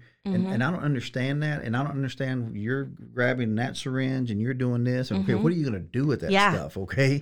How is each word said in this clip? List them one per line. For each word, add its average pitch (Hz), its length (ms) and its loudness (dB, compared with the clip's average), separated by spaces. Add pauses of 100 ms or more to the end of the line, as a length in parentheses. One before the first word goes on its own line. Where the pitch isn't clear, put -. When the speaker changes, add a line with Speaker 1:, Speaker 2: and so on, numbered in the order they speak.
(240)
Speaker 1:
and, 185 200 0
Speaker 2:
Mm-hmm. 190 100 -2
Speaker 1:
and 120 100 2
I 135 60 0
don't 180 120 -2
understand 139 600 -2
that, 151 200 -2
and 117 140 -2
I 131 60 0
don't 143 100 -4
understand 131 640 -4
you're 123 280 -2
grabbing 123 720 0
that 120 200 -2
syringe 131 540 -2
and 104 100 0
you're 123 140 0
doing 123 300 0
this. 127 280 0
Okay, 196 220 2
Speaker 2:
Mm-hmm. 202 80 2
Speaker 1:
what 175 100 4
are 180 40 -2
you 156 80 0
gonna 107 160 -2
do 117 260 -2
with 139 160 2
that 170 80 0
Speaker 2:
Yeah. 196 240 6
Speaker 1:
stuff? 78 240 -6
Okay, 135 440 2